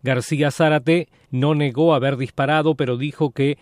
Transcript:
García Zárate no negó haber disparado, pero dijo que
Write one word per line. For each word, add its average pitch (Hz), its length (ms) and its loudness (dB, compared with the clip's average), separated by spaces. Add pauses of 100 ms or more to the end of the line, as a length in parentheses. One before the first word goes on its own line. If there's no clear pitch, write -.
García 135 460 -2
Zárate 156 600 0 (200)
no 139 240 0
negó 147 400 2
haber 135 240 0
disparado, 147 560 -2
pero 123 240 -2
dijo 143 320 -4
que 139 320 -2